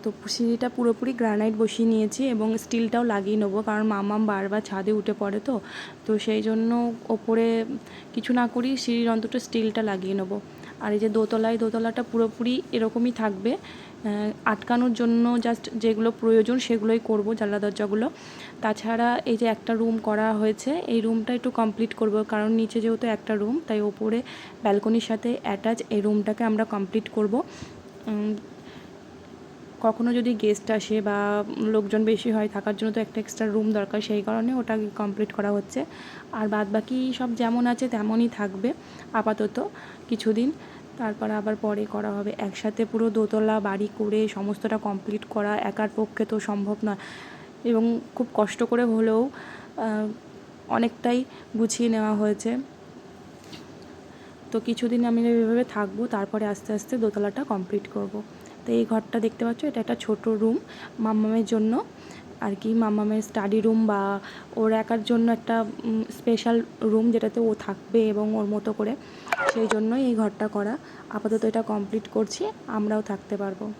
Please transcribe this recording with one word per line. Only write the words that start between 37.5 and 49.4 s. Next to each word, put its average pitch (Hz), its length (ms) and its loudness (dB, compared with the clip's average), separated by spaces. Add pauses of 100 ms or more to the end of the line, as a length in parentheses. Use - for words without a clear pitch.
আছে 247 200 2
তেমনই 226 420 2
থাকবে 208 440 -2 (400)
আপাতত 214 540 0 (420)
কিছুদিন, 226 420 2 (460)
তারপর 214 340 -2
আবার 214 240 0
পরে 208 300 -2
করা 208 260 -4
হবে। 202 260 -2
একসাথে 214 480 -2
পুরো 226 240 2
দোতলা 214 500 2
বাড়ি 196 280 0 (100)
করে 214 300 2
সমস্তটা 202 500 -2
কমপ্লিট 208 520 -4
করা 208 280 0
একার 208 380 0
পক্ষে 220 300 0
তো 220 140 -2
সম্ভব 202 440 -2
নয় 208 120 0 (680)
এবং 233 360 4 (160)
খুব 240 180 0
কষ্ট 214 300 2
করে 240 200 2
হলেও, 220 460 4 (480)